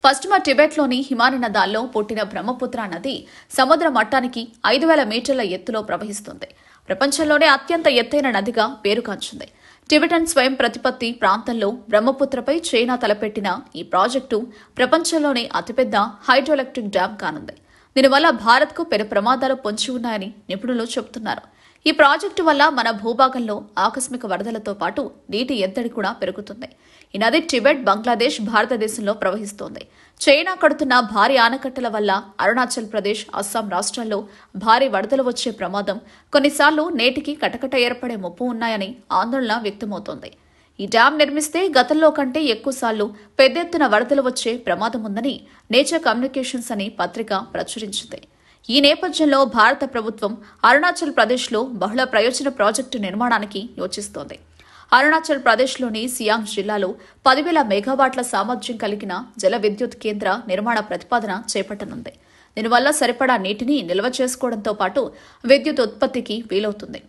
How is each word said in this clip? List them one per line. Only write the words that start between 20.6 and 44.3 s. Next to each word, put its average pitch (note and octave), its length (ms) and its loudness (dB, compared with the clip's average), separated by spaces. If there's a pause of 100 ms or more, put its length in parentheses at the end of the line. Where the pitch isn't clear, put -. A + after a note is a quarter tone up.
చెబుతున్నారు. G#3+ 480 -8 (420)
ఈ D#4 140 4
ప్రాజెక్టు D#4 480 4
వల్ల C#4+ 140 4 (160)
మన A3+ 100 0 (100)
భూభాగంలో A#3 560 0 (300)
ఆకస్మిక B3 460 -4
వరదలతో G#3+ 500 -6
పాటు F#3 220 -4 (300)
నీటి B3 220 -2 (120)
ఎద్దడి A#3 280 -4
కూడా G3+ 160 -4 (100)
పెరుగుతుంది. G3+ 480 -10 (460)
ఈ G3 80 -6
నది A#3 180 4 (100)
టిబెట్, C4 380 4
బంగ్లాదేశ్, A3 480 0 (140)
భారతదేశంలో A3 600 -2 (100)
ప్రవహిస్తోంది. G3+ 600 -6 (380)
చైనా D#4+ 400 4
కడుతున్న D4 340 2 (200)
భారీ A3 300 4
ఆనకట్టల B3+ 500 -2
వల్ల G#3 160 0 (320)
అరుణాచల్ A#3+ 500 0
ప్రదేశ్, G#3 300 -2 (160)
అస్సాం G#3+ 360 -4
రాష్ట్రాల్లో G#3 440 -4 (460)
భారీ A#3+ 300 4
వరదలు G#3+ 360 0
వచ్చే A#3+ 200 -4 (100)
ప్రమాదం, G3 380 -4 (340)
కొన్నిసార్లు D4 520 4 (160)
నేటికి C4+ 420 0
కటకట B3+ 320 -4 (120)
ఏర్పడే A#3+ 380 -4
ముప్పు F3+ 280 -6
ఉన్నాయని A3+ 360 -4 (320)
ఆందోళన A#3 360 -2 (100)
వ్యక్తమవుతోంది. G3 640 -10 (480)
ఈ G3+ 160 -6
డ్యామ్ C4 280 6
నిర్మిస్తే D4+ 400 0 (160)
గతంలో D4+ 400 4
కంటే C#4 240 -2 (120)
ఎక్కువసార్లు A3 540 -4 (320)
పెద్ద C4 240 6
ఎత్తున E4 300 0
వరదలు C#4+ 340 2
వచ్చే B3+ 240 -4 (160)